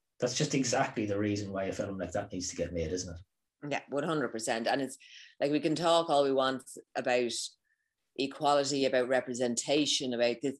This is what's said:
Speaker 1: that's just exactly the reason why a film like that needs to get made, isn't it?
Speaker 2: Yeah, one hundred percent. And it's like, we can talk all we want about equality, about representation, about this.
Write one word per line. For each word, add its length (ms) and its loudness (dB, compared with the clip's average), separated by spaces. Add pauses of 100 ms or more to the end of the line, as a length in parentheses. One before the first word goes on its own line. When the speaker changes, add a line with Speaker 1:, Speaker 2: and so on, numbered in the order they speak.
(200)
Speaker 1:
that's 180 0
just 180 0
exactly 500 0
the 120 0
reason 340 0
why 140 -2
a 80 -4
film 240 -4
like 140 -6
that 220 -4
needs 160 -6
to 80 -10
get 160 -4
made, 180 -2
isn't 240 -6
it? 560 -12
Speaker 2:
Yeah, 180 -2
one 140 -2
hundred 260 0
percent. 380 -2
And 140 2
it's 160 -6 (420)
like, 120 2
we 100 2
can 140 2
talk 340 4
all 140 6
we 100 2
want 300 0 (320)
about 360 2 (840)
equality, 680 2
about 220 4
representation, 1040 0
about 280 2
this. 180 -2